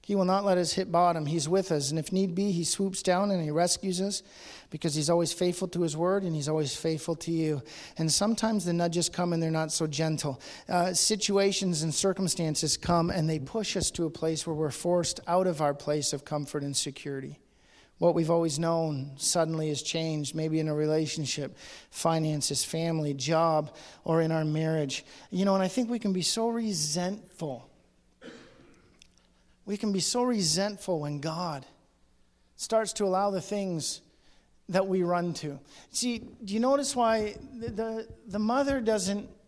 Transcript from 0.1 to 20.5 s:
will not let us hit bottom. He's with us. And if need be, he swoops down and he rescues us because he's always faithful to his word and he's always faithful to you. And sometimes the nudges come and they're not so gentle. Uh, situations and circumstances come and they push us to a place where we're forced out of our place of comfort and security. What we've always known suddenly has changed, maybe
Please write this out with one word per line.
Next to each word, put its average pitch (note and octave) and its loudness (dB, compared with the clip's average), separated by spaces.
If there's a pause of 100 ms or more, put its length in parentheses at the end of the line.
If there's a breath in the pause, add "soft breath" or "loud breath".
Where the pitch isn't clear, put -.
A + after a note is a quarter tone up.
will F#3+ 4
not F#3+ 2
let F#3+ 4
us E3+ 0
hit F#3+ -2
bottom. E3+ 4
He's D3+ 0
with F#3 2
us. C#3+ 0
And D#3+ 0
if - -4
need F#3 2
be, G3 0
he E3+ 0
swoops F#3+ -2
down F#3 2
and F#3 0
he D3+ -2
rescues F3+ 0
us G3 -4 (480 loud breath)
because D#3 -2
he's D3+ 0
always E3+ 4
faithful F3+ 0
to F3+ -2
his D3+ -2
word F#3 0
and E3+ -2
he's C#3+ -2
always D#3 0
faithful D#3+ -2
to - -6
you. D#3 0 (340 loud breath)
And D#3+ 0
sometimes G#3+ 2
the F3 0
nudges E3+ 2
come F3 -2
and E3 0
they're D#3+ 0
not D#3+ 0
so - 0
gentle. D#3 -2 (260 loud breath)
Uh, F3+ 2
situations G3 2
and D#3+ 0
circumstances E3+ 0
come F3 2
and D#3+ 0
they D#3 0
push G3 -4
us F3+ 0
to E3+ -2
a D#3 0
place D#3+ -2
where E3 -2
we're D3+ 0
forced F3 0
out F3+ 4
of D#3+ 0
our C#3+ 2
place D3 -2
of C#3 -6
comfort D3 -4
and C#3+ -4
security. C#3 -6 (640 soft breath)
What E3+ 6
we've E3 2
always E3 2
known D#3+ 0
suddenly D#3+ 0
has D3 -2
changed, D#3+ -2
maybe D#3 0